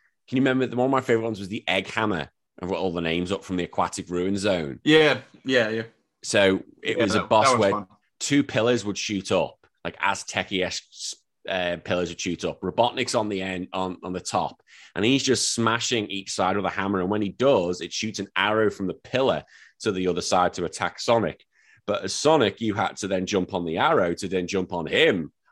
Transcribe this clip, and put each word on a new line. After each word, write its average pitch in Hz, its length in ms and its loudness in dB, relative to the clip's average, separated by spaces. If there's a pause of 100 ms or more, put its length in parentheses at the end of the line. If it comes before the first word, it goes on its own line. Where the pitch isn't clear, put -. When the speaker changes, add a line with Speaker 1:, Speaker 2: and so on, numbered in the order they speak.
(280)
Speaker 1:
can 127 100 -6
you 131 40 2
remember 131 260 2
the, 117 80 -8
one 123 100 0
of 135 60 2
my 131 100 2
favorite 113 220 2
ones 110 160 -6
was 98 100 -10
the 104 180 -8
Egg 95 200 0
Hammer. 101 420 -2 (320)
I've 90 80 -6
got 90 100 -2
all 92 140 0
the 87 80 -4
names 85 300 -2
up - 140 -4
from 95 100 -6
the 87 80 -2
Aquatic 85 460 -4
Ruin 90 280 -2
Zone. 90 460 -2
Speaker 2:
Yeah, 151 380 6 (240)
yeah, 123 240 2
yeah. 113 140 -4 (400)
Speaker 1:
So 98 400 4 (200)
it 110 140 -2
Speaker 2:
Yeah, 117 60 4
Speaker 1:
was 104 120 2
a 101 60 4
Speaker 2:
that, - 80 -6
Speaker 1:
boss 110 180 6
Speaker 2:
that 131 40 8
one's 117 100 4
Speaker 1:
where 101 100 4
Speaker 2:
fun. 104 160 -4 (320)
Speaker 1:
two 143 240 2
pillars 120 400 2
would 101 140 -4
shoot 98 340 -4
up, 85 260 0 (280)
like 85 160 -8
Aztec-esque, - 1120 -4 (320)
uh, 90 360 -4
pillars 90 260 -2
would 80 100 -12
shoot 87 240 -6
up. 80 180 -6
Robotnik's 117 540 -2
on 107 140 0
the 95 120 -4
end, 92 320 -6
on, 92 300 -4
on 92 80 -8
the 90 80 -6
top, 87 420 -4 (340)
and 101 100 2
he's 135 180 4
just 127 300 0
smashing 113 540 0
each 98 260 -10
side 95 240 0
with 95 80 -2
a 90 40 0
hammer. 98 300 -2
And 90 100 0
when 107 120 0
he 101 80 -2
does, 92 520 2
it 87 120 -10
shoots 107 260 -6
an 95 160 -6
arrow 104 340 2
from 98 180 -8
the 85 80 -4
pillar 120 480 0 (380)
to 110 100 0
the 92 160 0
other 87 140 0
side 90 340 2
to 87 100 -4
attack - 340 -6
Sonic. 110 440 0 (440)
But 101 160 -2
as 95 100 -6
Sonic, 139 480 2
you 110 120 -2
had 101 240 -2
to 101 100 -6
then 95 200 -2
jump 95 260 0
on 90 100 -2
the 82 140 -4
arrow 110 380 2
to 98 120 -8
then 90 200 -2
jump 92 260 -4
on 85 140 -4
him. 107 440 2 (200)